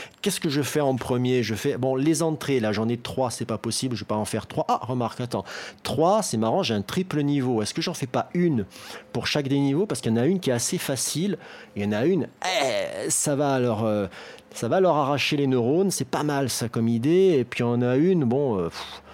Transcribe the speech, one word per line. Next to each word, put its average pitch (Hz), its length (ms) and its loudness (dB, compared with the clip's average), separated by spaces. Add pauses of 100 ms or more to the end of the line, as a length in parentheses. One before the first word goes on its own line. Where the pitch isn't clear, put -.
(220)
Qu'est-ce - 180 -2
que 175 80 -2
je 143 140 0
fais 135 180 -2
en 135 160 2
premier ? 123 480 0
Je 107 100 -2
fais, 123 220 -2
bon, 131 220 -2
les 156 260 2
entrées, 143 380 0
là, 107 100 0
j'en 107 160 0
ai 120 80 0
trois, 120 360 -4
c'est - 120 -8
pas 110 140 -4
possible, 117 400 -4
je - 80 -8
vais - 20 -8
pas 107 80 -2
en 107 80 0
faire - 240 -4
trois. - 220 -4
Ah, 247 120 0
remarque, 123 380 -2
attends, 120 240 -4 (400)
trois, 165 380 2
c'est 123 160 -2
marrant, 120 260 2
j'ai 117 100 0
un 101 80 0
triple 185 400 -2
niveau. 131 400 2
Est-ce 101 120 -4
que 165 80 -4
j'en 175 120 -4
fais 135 140 -6
pas 120 260 -2
une 165 300 2 (480)
pour 120 160 -4
chaque 143 220 0
des 139 100 2
niveaux ? 143 260 2
Parce 151 140 -4
qu'il 113 140 0
y - 0 -
en 117 80 4
a 135 60 2
une 185 120 2
qui 135 120 0
est - 20 2
assez 120 240 -2
facile, 151 600 -4 (380)
il 101 80 -4
y - 20 -2
en 104 60 0
a 107 140 0
une, 170 240 0 (160)
eh, 127 640 -2
ça - 260 0
va 135 240 2
leur, 113 240 0
euh, 104 240 0 (460)
ça 117 160 -4
va 175 100 2
leur 175 160 4
arracher 143 400 0
les 143 120 2
neurones, 135 440 4
c'est - 160 -2
pas 147 160 -2
mal 139 260 0
ça 117 200 -4
comme 113 180 0
idée, 160 500 4
et 123 60 4
puis - 180 -4
il 120 60 2
y - 20 2
en 120 120 2
a 123 160 4
une, 170 260 4
bon, 123 340 2
euh, 85 120 0
pff, - 320 -12 (120)